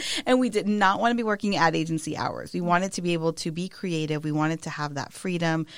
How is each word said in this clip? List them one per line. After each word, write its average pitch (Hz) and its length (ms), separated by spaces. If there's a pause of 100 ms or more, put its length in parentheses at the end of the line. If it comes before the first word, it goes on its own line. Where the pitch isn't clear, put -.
(260)
and 254 140
we 254 80
did 202 180
not 202 320
want 233 140
to 240 40
be 240 60
working 208 320
ad 165 220
agency 160 400
hours. - 360
We 180 100
wanted 175 320
to 185 80
be 175 100
able 165 220
to 165 180
be 175 160
creative. 156 560
We 156 80
wanted 156 300
to 165 80
have 147 240
that 139 180
freedom. 170 540 (100)